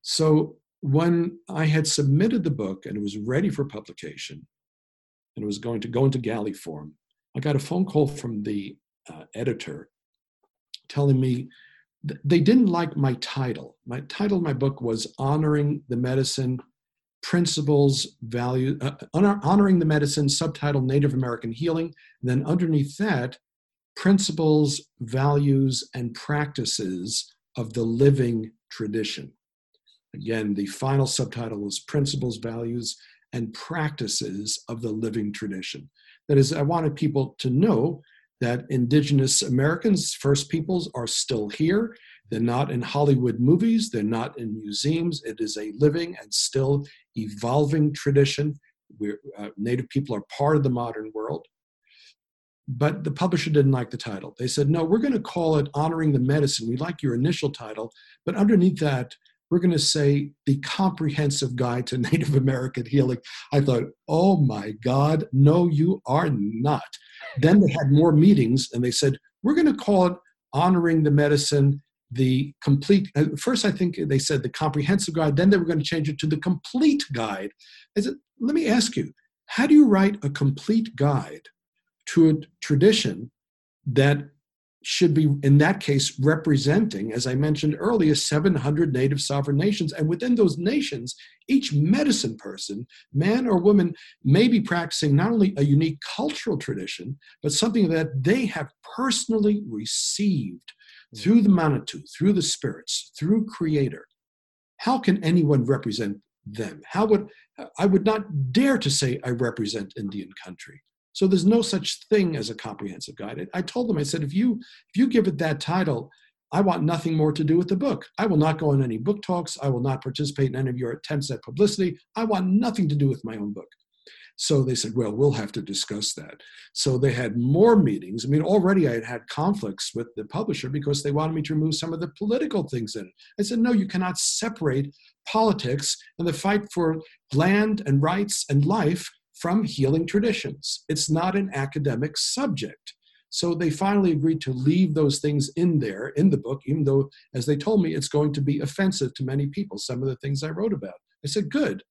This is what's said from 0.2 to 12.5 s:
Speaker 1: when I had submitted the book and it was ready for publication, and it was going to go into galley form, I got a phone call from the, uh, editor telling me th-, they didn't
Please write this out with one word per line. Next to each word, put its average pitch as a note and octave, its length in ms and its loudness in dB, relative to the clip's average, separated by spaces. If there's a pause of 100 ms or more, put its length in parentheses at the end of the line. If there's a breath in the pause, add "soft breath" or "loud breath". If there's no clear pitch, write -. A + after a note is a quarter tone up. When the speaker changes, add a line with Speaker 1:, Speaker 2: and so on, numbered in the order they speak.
Speaker 1:
when E3+ 640 0
I D#3+ 180 -4
had D#3 220 2
submitted E3 560 0
the D#3 80 -2
book G2 340 -6
and G2+ 120 -8
it G#2 40 -6
was G#2 160 -6
ready B2+ 320 -2
for C#3 140 -4
publication, E2+ 800 -14 (920)
and G#2 80 -8
it - 20 -6
was G2+ 140 -6
going A#2 220 -6
to A#2 60 -10
go A#2+ 180 2
into C3+ 120 2
galley A2 340 -4
form, D2+ 420 -14 (440)
I - 20 -6
got C#3+ 160 -2
a C3+ 40 2
phone F3+ 260 -2
call D3+ 220 2
from A2+ 360 -8
the, G#2 320 -6 (360)
uh, - 120 -18 (100)
editor - 560 -6 (1000)
telling C#3 320 2
me B2+ 280 -2 (580 soft breath)
th-, - 180 -10
they D#3 140 4
didn't A3+ 280 6